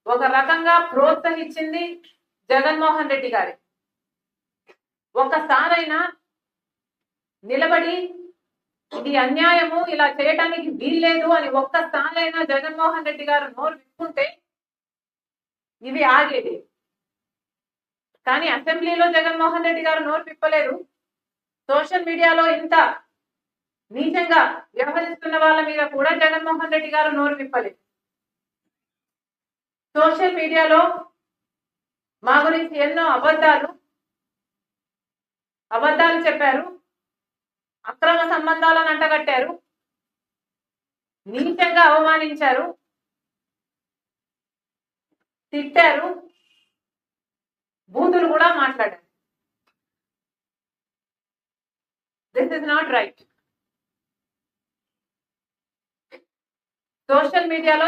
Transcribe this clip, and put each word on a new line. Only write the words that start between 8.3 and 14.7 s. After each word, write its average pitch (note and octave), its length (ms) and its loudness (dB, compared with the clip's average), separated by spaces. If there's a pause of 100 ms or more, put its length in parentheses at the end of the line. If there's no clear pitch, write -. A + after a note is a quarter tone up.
ఇది C#4+ 140 -6 (140)
అన్యాయము, E4 520 2 (140)
ఇలా D4 140 2 (140)
చేయడానికి E4 480 0 (120)
వీల్లేదు E4 480 0 (120)
అని C#4+ 80 -4 (120)
ఒక్కసారైనా D#4 800 -2 (140)
జగన్మోహన్ D#4 560 -2
రెడ్డి C#4+ 200 -8
గారు C#4+ 160 0 (120)
నోరు D#4 240 -6
విప్పుకుంటే D#4+ 440 -8 (1600)